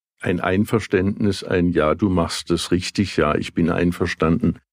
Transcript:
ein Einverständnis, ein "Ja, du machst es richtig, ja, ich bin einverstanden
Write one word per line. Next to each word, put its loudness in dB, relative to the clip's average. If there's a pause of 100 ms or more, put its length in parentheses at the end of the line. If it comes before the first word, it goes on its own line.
(200)
ein -2
Einverständnis, 0
ein 2
"Ja, 2
du 0
machst -2
es -2
richtig, -2
ja, 2
ich -4
bin 0
einverstanden 0 (140)